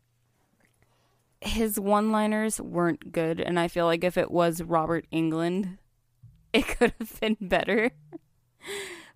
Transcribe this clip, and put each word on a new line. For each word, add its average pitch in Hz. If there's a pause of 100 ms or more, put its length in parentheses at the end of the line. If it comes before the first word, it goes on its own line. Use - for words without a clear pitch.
(1400)
his 214
one-liners 214
weren't 170
good, 165
and 175
I 170
feel 170
like 170
if 180
it 180
was 170
Robert 165
Englund, 170 (360)
<laughs> -
it 262
could -
have -
been 220
better. 202 (1300)